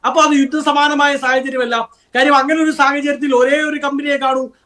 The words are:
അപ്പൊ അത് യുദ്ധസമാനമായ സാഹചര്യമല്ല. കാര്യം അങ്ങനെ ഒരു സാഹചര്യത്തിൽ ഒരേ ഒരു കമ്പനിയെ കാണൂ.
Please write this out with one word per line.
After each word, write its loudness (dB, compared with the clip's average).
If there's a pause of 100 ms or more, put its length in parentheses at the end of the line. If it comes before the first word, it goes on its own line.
അപ്പൊ 0
അത് 2
യുദ്ധസമാനമായ 0
സാഹചര്യമല്ല. -2 (260)
കാര്യം 4
അങ്ങനെ 2
ഒരു 2
സാഹചര്യത്തിൽ 0
ഒരേ 4
ഒരു -4
കമ്പനിയെ -4
കാണൂ. -2 (160)